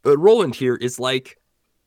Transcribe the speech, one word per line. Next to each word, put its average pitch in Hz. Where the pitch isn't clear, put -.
But 143
Roland 185
here 123
is, 123
like, 127